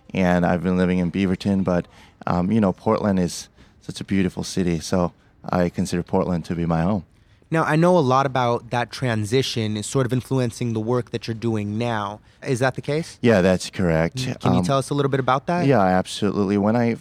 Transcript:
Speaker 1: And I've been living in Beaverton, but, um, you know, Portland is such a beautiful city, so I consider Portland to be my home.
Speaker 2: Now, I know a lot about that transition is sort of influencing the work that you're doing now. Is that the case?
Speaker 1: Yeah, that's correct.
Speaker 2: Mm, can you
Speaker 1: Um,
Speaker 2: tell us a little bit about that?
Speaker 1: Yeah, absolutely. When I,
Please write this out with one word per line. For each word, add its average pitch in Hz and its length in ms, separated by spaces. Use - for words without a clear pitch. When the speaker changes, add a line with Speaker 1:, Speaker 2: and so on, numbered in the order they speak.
Speaker 1:
And 90 320
I've 85 200
been 92 120
living 90 220
in 87 140
Beaverton, 95 500
but, 87 240
um, 90 240
you 113 100
know, 95 120
Portland 98 480
is - 280
such - 200
a - 40
beautiful 95 380
city, 87 380
so 90 320
I 87 280
consider 87 320
Portland 87 420
to 92 100
be 82 120
my 82 160
home. 92 240
Speaker 2:
Now, 160 140
I 151 100
know 175 220
a 170 40
lot 131 260
about 120 460
that 120 200
transition 113 840
is 104 80
sort 135 180
of 113 80
influencing 123 640
the 113 60
work 117 320
that 113 140
you're 113 80
doing 107 440
now. 107 420
Is 135 120
that 127 160
the - 80
case? 147 400
Speaker 1:
Yeah, 113 180
that's 92 300
correct. 82 480
Speaker 2:
Mm, 131 220
can - 120
you - 60
Speaker 1:
Um, 90 80
Speaker 2:
tell 139 100
us 131 140
a 147 40
little 139 140
bit 135 100
about 131 280
that? 175 200
Speaker 1:
Yeah, 127 140
absolutely. 95 760
When 107 180
I, 117 240